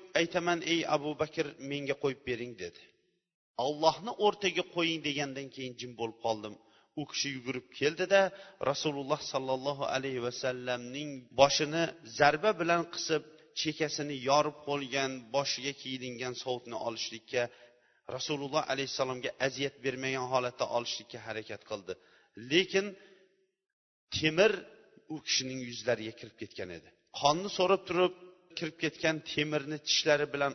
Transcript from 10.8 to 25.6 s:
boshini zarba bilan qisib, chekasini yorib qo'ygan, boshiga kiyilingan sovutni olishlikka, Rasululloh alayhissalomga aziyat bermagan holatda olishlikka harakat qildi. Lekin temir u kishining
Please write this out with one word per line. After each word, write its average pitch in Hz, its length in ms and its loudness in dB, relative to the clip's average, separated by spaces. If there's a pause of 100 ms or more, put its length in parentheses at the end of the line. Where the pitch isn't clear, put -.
boshini 147 540 4 (240)
zarba 151 440 6
bilan 170 340 2
qisib, - 380 -2 (300)
chekasini 147 680 -2
yorib 143 400 4
qo'ygan, 135 520 -2 (160)
boshiga 135 460 0
kiyilingan 127 640 -6
sovutni 120 420 -6
olishlikka, 117 680 -4 (680)
Rasululloh 143 540 -2
alayhissalomga 131 720 -2
aziyat 135 420 -2
bermagan 131 480 -4
holatda 123 400 0
olishlikka 120 540 -4
harakat 110 440 -8
qildi. 95 300 -8 (440)
Lekin 180 480 2 (1300)
temir 160 400 6 (520)
u 156 140 -10
kishining 131 440 -4